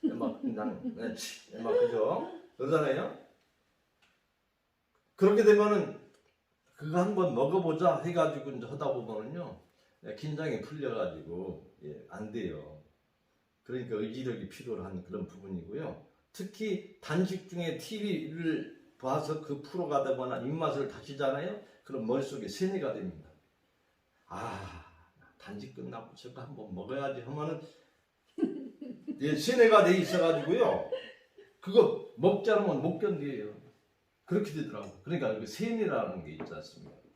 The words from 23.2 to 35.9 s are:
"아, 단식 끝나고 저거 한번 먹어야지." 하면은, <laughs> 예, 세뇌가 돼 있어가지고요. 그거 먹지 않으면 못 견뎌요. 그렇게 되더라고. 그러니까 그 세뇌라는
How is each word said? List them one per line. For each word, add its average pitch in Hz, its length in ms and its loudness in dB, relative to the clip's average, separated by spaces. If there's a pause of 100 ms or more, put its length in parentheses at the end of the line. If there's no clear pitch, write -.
"아, 95 580 -10 (540)
단식 - 360 -14
끝나고 123 400 -12
저거 123 280 -16
한번 110 320 -12
먹어야지." 127 480 -4
하면은, 151 380 -6 (760)
<laughs> - 840 -6
예, 151 160 2
세뇌가 226 480 8
돼 185 140 8
있어가지고요. 165 920 2 (720)
그거 - 560 6
먹지 202 360 4
않으면 190 280 4
못 180 180 0
견뎌요. 143 540 -2 (720)
그렇게 185 280 0
되더라고. - 500 -8
그러니까 131 360 -2
그 117 80 -8
세뇌라는 190 800 -2